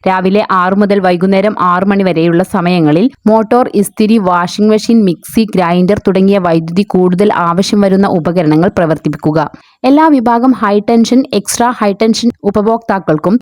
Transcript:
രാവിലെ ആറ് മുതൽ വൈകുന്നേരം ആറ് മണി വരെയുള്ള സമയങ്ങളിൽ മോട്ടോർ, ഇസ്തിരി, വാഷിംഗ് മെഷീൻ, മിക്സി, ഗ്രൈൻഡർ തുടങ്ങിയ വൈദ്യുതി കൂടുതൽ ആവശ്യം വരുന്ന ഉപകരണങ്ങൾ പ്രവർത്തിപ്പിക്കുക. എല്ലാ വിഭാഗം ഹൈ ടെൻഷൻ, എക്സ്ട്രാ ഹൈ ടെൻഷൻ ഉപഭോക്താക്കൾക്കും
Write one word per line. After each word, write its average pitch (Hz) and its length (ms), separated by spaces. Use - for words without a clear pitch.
രാവിലെ 190 440
ആറ് 185 220
മുതൽ 202 260
വൈകുന്നേരം 190 600
ആറ് 180 240
മണി 196 200
വരെയുള്ള 170 400
സമയങ്ങളിൽ 175 680
മോട്ടോർ, 220 480
ഇസ്തിരി, 214 420
വാഷിംഗ് 185 540
മെഷീൻ, 220 320
മിക്സി, 190 400
ഗ്രൈൻഡർ 175 520
തുടങ്ങിയ 196 300
വൈദ്യുതി 170 460
കൂടുതൽ 185 500
ആവശ്യം 175 480
വരുന്ന 196 260
ഉപകരണങ്ങൾ 170 680
പ്രവർത്തിപ്പിക്കുക. 156 760
എല്ലാ 285 240
വിഭാഗം 247 440
ഹൈ 208 280
ടെൻഷൻ, 233 340
എക്സ്ട്രാ 233 440
ഹൈ 202 240
ടെൻഷൻ 226 280
ഉപഭോക്താക്കൾക്കും 202 1000